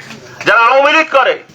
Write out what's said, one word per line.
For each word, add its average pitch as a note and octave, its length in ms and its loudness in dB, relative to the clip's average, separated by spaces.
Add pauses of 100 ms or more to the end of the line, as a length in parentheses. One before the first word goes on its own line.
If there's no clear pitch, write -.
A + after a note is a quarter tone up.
(460)
যারা G#3 140 2
আওয়ামী C4+ 320 2
লীগ D#4+ 180 -2
করে, A3+ 320 -2 (120)